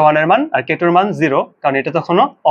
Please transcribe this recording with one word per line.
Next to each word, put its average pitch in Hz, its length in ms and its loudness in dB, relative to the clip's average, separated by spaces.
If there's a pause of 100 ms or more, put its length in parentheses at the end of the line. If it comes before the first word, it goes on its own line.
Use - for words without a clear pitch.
ওয়ান 151 160 4
এর 156 100 0
মান 220 100 2 (140)
আর 131 140 0
কে 160 100 -2
টু 175 100 -4
এর 170 80 2
মান 190 100 2 (140)
জিরো, 147 180 0 (240)
কারণ 139 180 0
এটা 135 180 -6
তখনও 175 260 0 (260)